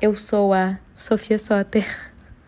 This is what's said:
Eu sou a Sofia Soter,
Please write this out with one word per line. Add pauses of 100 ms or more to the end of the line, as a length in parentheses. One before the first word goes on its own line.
Eu
sou
a (180)
Sofia
Soter, (600)